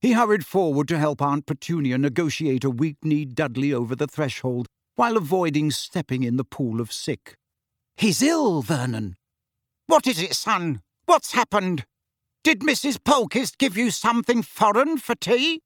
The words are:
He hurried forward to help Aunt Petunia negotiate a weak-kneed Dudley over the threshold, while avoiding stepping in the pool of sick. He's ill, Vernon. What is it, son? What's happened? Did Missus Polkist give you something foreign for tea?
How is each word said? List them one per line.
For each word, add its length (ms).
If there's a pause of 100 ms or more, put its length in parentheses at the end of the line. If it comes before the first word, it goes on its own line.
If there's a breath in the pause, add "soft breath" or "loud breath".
He 120
hurried 340
forward 420
to 100
help 220
Aunt 240
Petunia 540
negotiate 640
a 60
weak-kneed 640
Dudley 380
over 220
the 120
threshold, 600 (300)
while 200
avoiding 540
stepping 520
in 140
the 80
pool 360
of 100
sick. 440 (640)
He's 260
ill, 400
Vernon. 540 (720)
What 200
is 160
it, 120
son? 460 (240)
What's 280
happened? 520 (580)
Did 200
Missus 340
Polkist 640
give 180
you 140
something 520
foreign 540
for 180
tea? 520